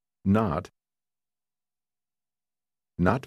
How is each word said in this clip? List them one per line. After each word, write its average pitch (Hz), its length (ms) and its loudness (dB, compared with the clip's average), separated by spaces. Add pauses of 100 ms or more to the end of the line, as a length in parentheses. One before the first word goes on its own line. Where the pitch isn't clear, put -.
(240)
Not. 95 400 0 (2250)
Not 107 300 2